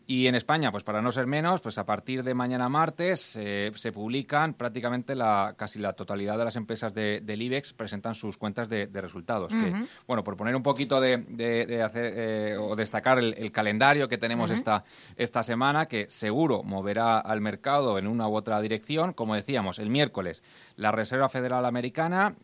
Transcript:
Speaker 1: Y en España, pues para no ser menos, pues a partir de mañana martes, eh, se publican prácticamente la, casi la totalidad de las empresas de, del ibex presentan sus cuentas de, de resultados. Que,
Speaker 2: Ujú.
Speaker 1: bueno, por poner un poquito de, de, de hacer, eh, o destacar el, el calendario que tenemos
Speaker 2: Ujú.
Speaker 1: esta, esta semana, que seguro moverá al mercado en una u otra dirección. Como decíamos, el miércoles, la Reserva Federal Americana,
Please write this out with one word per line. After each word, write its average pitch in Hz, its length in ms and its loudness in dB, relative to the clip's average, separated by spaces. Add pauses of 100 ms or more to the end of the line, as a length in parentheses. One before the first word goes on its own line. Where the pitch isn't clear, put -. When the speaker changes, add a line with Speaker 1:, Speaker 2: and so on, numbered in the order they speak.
Speaker 1:
Y 127 200 4
en 123 100 4
España, 143 360 2
pues 101 120 -6
para 107 180 0
no 123 100 2
ser 127 140 -2
menos, 156 340 2
pues 110 160 -8
a 101 80 -2
partir 127 380 -2
de 127 100 0
mañana 123 380 0
martes, 160 640 0
eh, 101 380 -2
se 110 180 -6
publican 135 640 0
prácticamente 120 600 -4
la, 107 420 2
casi 107 240 -8
la 101 120 -2
totalidad 101 460 -4
de 117 80 0
las 113 100 -4
empresas 110 380 -6
de, 104 260 -2
del 107 220 -6
ibex 127 320 -4
presentan 107 400 -6
sus 104 240 -8
cuentas 110 320 -4
de, 101 160 -2
de 98 160 -8
resultados. 90 500 -4
Que, 156 180 2
Speaker 2:
Ujú. 104 160 -2 (220)
Speaker 1:
bueno, 117 160 0
por 98 120 -6
poner 113 200 0
un 131 60 -2
poquito 139 400 2
de, 127 160 4 (100)
de, 117 380 0
de 117 160 0
hacer, 113 340 -2
eh, 107 400 -2
o 107 200 -4
destacar 113 420 4
el, 117 180 2
el 104 160 -6
calendario 131 560 4
que 120 80 -2
tenemos 117 320 0
Speaker 2:
Ujú. 208 100 2
Speaker 1:
esta, 107 260 2 (320)
esta 120 260 0
semana, 139 440 2
que 110 220 -4
seguro 120 540 2
moverá 101 560 2
al 107 240 0
mercado 117 560 0
en 95 80 -2
una 113 200 0
u 107 80 0
otra 107 280 0
dirección. 143 500 -2
Como 110 220 -2
decíamos, 104 440 -2
el 107 120 -4
miércoles, 110 520 0 (340)
la 107 160 2
Reserva 123 360 2
Federal 127 380 0
Americana, 160 760 0